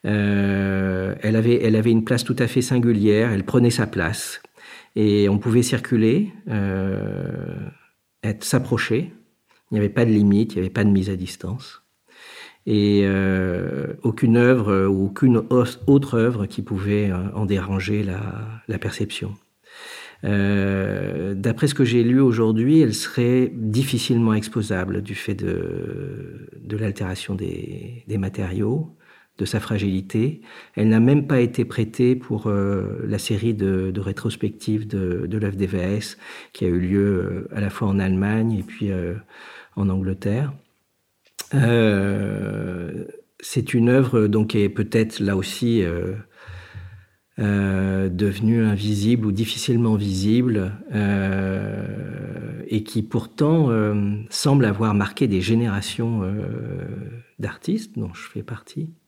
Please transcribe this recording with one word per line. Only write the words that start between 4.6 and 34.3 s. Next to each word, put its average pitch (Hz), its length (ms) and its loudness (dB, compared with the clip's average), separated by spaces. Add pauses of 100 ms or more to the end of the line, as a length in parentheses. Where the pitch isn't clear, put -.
Et 104 320 4
on 101 80 4
pouvait 120 260 4
circuler, 123 720 2 (160)
euh, 50 1040 -4 (680)
être, 107 200 -4
s'approcher. 127 720 -2 (580)
Il - 40 -6
n'y 107 40 2
avait 104 120 2
pas 120 160 2
de 113 40 4
limite, 104 440 4
il - 0 -
n'y 87 60 -2
avait 95 120 -4
pas 104 120 0
de 104 40 6
mise 98 220 2
à 95 60 -4
distance. - 680 -10 (840)
Et, 104 400 4
euh, 92 840 0 (140)
aucune 113 360 4
œuvre 107 480 6
ou 98 180 2
aucune 113 460 4
os-, 123 360 2
autre 139 280 4
œuvre 113 320 2
qui - 160 -8
pouvait, 101 480 0
euh, 90 60 -2 (180)
en 104 100 -2
déranger 98 580 -2
la, 107 680 -8
la - 100 -4
perception. - 560 -6 (880)
Euh, 98 1120 0
d'après 113 320 0
ce 143 80 2
que 139 100 4
j'ai 120 200 4
lu 123 160 4
aujourd'hui, 117 600 4
elle 117 140 4
serait 123 600 0
difficilement 117 800 0
exposable 98 680 -2
du 101 120 -10
fait - 200 -6
de, 50 1120 -8 (100)
de 107 200 -8
l'altération 101 560 -4
des, 92 720 -8
des 107 80 -4
matériaux, 101 800 -4 (420)
de 98 80 -2
sa 110 120 -2
fragilité. 101 840 -2 (320)
Elle 110 160 4
n'a 110 100 6
même 143 260 4
pas 139 140 2
été 120 240 0
prêtée 123 500 0
pour, 120 320 -6
euh, 101 600 -2
la 104 120 -2
série 110 360 -2
de, 95 360 0
de 98 100 -4
rétrospectives 107 840 -4